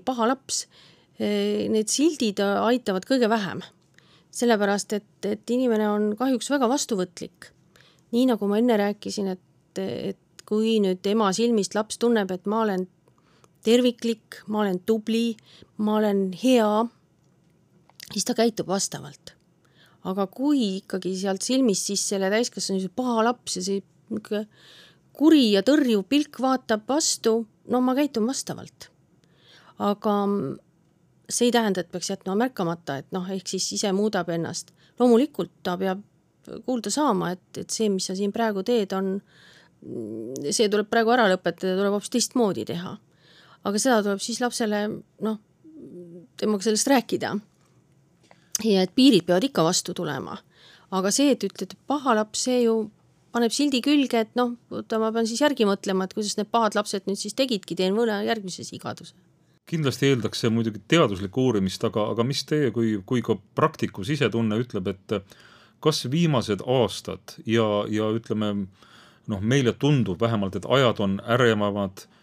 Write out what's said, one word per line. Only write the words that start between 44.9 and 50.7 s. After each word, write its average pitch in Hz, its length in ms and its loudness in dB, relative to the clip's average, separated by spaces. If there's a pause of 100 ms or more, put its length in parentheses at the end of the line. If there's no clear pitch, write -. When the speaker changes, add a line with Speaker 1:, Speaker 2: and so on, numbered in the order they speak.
Speaker 1:
noh, 220 120 -2 (1040)
temaga 208 260 0
sellest 214 220 2
rääkida. 147 460 0 (1300)
Ja 190 200 4
et - 120 -4
piirid 254 300 8
peavad 185 200 2
ikka 170 180 0
vastu 180 320 -2
tulema. 135 400 -8 (540)